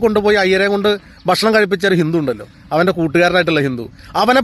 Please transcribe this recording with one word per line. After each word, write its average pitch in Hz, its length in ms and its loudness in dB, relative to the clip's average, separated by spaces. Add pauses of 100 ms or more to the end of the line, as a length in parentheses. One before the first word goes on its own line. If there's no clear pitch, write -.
കൊണ്ടുപോയി 208 380 0
അയ്യരെ 190 300 2
കൊണ്ട് 202 160 0 (400)
ഭക്ഷണം 202 260 0
കഴിപ്പിച്ച 202 360 0
ഒരു 180 100 2
ഹിന്ദു 165 220 -2
ഉണ്ടല്ലോ, 113 240 -6 (260)
അവൻ്റെ 175 260 0
കൂട്ടുകാരനായിട്ടുള്ള 170 680 0
ഹിന്ദു, 123 180 -6 (380)
അവനെ 254 220 2